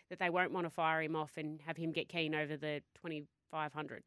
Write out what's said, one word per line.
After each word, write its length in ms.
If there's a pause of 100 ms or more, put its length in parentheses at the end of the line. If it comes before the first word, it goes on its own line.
(100)
that 80
they 100
won't 240
wanna 180
fire 300
him 160
off 220
and 240
have 160
him 140
get 180
keen 240
over 220
the 260 (120)
twenty-five 760
hundred. 340